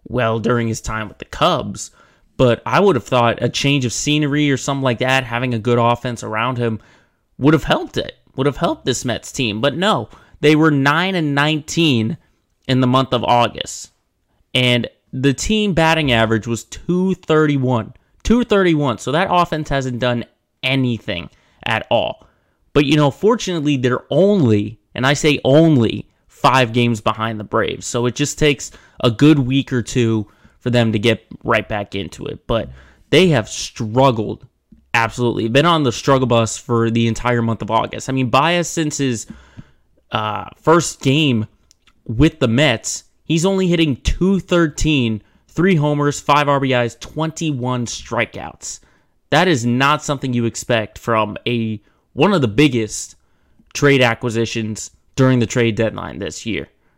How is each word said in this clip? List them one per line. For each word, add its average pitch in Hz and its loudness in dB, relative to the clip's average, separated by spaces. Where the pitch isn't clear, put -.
well 113 -2
during 117 0
his 110 -4
time 110 -8
with - -20
the - -18
Cubs, 131 -4
but 120 2
I 127 2
would 190 4
have 107 -4
thought 120 2
a 120 0
change 139 0
of 117 -2
scenery 147 0
or 131 2
something 139 -4
like 123 0
that, 131 0
having 120 -4
a 117 -2
good 120 2
offense 120 -2
around 113 -4
him, 113 -2
would 143 4
have 156 2
helped - -4
it, - -6
would 131 -2
have 139 -2
helped 302 -4
this 127 -4
Mets - -6
team. 110 -4
But 131 -2
no, 175 -2
they 156 4
were 156 4
nine 151 0
and 156 -2
nineteen 143 0
in 131 2
the 127 2
month 131 2
of 117 0
August, - -2
and 123 0
the 135 2
team 208 -2
batting 160 2
average 113 2
was 117 -6
two 185 -2
thirty-one. 143 0
Two 240 4
thirty-one. 160 2
So 131 -6
that 180 0
offense 170 -2
hasn't 131 -4
done 120 -2
anything 120 -2
at 113 -2
all. - -2
But, 147 4
you 147 2
know, 147 4
fortunately, 175 0
they're 123 0
only, 135 2
and - -2
I 143 2
say 151 2
only, 135 4
five 127 2
games 120 2
behind 110 -4
the 104 -10
Braves. 92 -2
So 120 -2
it 120 -2
just - -4
takes 147 0
a 123 4
good 147 4
week 135 -2
or 123 0
two 113 -2
for 135 -4
them 117 2
to 113 -2
get 110 0
right 113 0
back 104 -8
into 95 -10
it. - -12
But 113 -4
they 180 6
have 123 0
struggled, 110 -2
absolutely. 117 0
Been 139 2
on 165 2
the 123 0
struggle 131 2
bus 117 2
for 117 0
the 117 2
entire 120 0
month 113 -2
of 107 -8
August. 113 -2
I 131 -6
mean, 131 -2
Baez, 165 2
since 156 -4
his, 127 -2
uh, 107 -4
first - 2
game 135 2
with 139 2
the 123 0
Mets, 120 0
he's 160 0
only 190 0
hitting 165 2
two 185 0
thirteen, 147 0
three 180 2
homers, 147 0
five 143 2
R 139 2
B 135 0
Is, 120 0
twenty-one 143 -6
strikeouts. - -8
That 170 2
is 120 0
not 139 0
something 135 -6
you 120 -2
expect 110 -4
from 107 -2
a, 113 -4
one 180 2
of 180 2
the 123 2
biggest 120 -2
trade 139 4
acquisitions 113 -2
during 131 4
the 110 2
trade 117 0
deadline 101 -4
this 92 -10
year. 85 -6